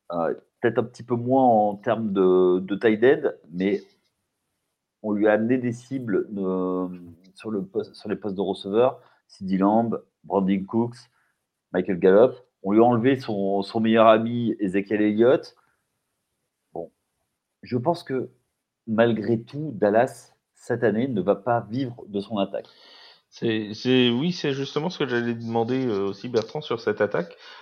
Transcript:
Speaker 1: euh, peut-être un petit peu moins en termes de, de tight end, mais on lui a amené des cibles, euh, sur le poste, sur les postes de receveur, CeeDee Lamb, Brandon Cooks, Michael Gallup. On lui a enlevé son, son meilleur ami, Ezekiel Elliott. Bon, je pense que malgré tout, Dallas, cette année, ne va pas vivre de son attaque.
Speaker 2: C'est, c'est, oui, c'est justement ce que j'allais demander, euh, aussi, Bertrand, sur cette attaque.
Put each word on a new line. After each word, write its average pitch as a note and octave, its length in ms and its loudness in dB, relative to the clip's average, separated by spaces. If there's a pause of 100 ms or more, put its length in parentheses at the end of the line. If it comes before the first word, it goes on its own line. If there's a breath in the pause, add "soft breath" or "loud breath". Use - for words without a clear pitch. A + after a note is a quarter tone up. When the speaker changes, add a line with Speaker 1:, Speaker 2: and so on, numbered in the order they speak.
(120)
Speaker 1:
euh, E2 220 -2 (260)
peut-être A#2 180 0
un A#2 60 0
petit - 200 -16
peu B2 100 -4
moins B2 300 2
en G#2+ 320 4
termes A2 360 -2
de, F#2 480 4
de F#2+ 140 -6
tight A2 300 2
end, C#3+ 260 4 (220)
mais F#2+ 300 -2 (1200)
on G#2+ 100 -4
lui G#2 160 2
a G#2+ 40 6
amené A2+ 260 2
des B2 140 -4
cibles, A#2 540 -4 (100)
euh, F#2 520 -4 (460)
sur - 160 -12
le G2+ 140 -4
poste, - 300 -8
sur - 140 -16
les G2 80 -4
postes G2 200 -8
de G2+ 40 -4
receveur, G2+ 600 0 (280 soft breath)
CeeDee F#2+ 300 -4
Lamb, G#2+ 440 0 (220)
Brandon F#2+ 400 0
Cooks, A#2 320 -2 (760)
Michael F#2 260 -2
Gallup. G2 340 6 (300)
On F#2+ 100 -4
lui A2 80 4
a A#2 40 8
enlevé B2 360 2
son, G2 420 -4
son A2+ 180 -6
meilleur A2+ 280 4
ami, A2+ 500 2
Ezekiel G2+ 420 -2
Elliott. A2 540 2 (1160)
Bon, E2 180 -14 (720)
je A#2 160 -6
pense E3 240 -2
que C3 260 -6 (580)
malgré A2+ 540 2
tout, C#3+ 340 -10
Dallas, G#2+ 580 0 (280)
cette A#2+ 220 -4
année, A2+ 240 0
ne A2 160 -4
va F#2+ 140 2
pas A#2+ 340 -2
vivre B2 380 -6
de G2+ 120 -6
son G#2 180 -8
attaque. - 280 -4 (640 soft breath)
Speaker 2:
C'est, A2 440 -4
c'est, B2 360 2
oui, D3 220 0
c'est D3+ 200 -4
justement C#3+ 380 -4
ce - 80 -14
que D3 80 -2
j'allais A#2+ 280 -2
demander, A#2 520 -2
euh, G2 220 -2
aussi, G2 200 -10
Bertrand, A#2 340 -4
sur A#2 180 -6
cette G#2+ 200 -2
attaque. D#3+ 360 -2 (260 loud breath)